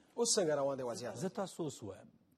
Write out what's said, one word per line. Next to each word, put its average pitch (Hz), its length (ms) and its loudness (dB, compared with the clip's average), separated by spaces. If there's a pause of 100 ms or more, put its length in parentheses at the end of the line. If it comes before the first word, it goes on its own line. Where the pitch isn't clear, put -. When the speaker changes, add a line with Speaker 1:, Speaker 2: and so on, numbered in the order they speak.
(140)
Speaker 1:
اوس 233 240 4
څنګه 156 160 4
روان 139 240 2
دی 131 40 -4
وضعیت؟ 113 340 -4
Speaker 2:
زه 160 120 -2
تاسو 185 340 -4
اوس 151 200 -4
وایم، 95 260 -12 (300)